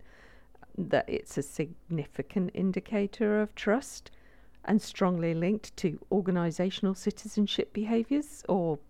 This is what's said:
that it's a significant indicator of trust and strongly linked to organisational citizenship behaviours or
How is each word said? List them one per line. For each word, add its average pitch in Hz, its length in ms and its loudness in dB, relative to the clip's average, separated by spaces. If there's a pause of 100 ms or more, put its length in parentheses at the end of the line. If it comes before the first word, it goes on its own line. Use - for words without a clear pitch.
(760)
that 156 320 2
it's - 300 -4
a 139 40 2
significant - 1120 -4
indicator 208 840 0
of 214 140 -2
trust - 560 -2 (540)
and 208 180 4
strongly 170 520 2
linked 175 420 0
to - 340 -2
organisational 185 840 2
citizenship - 760 -2
behaviours 233 760 0
or 170 420 2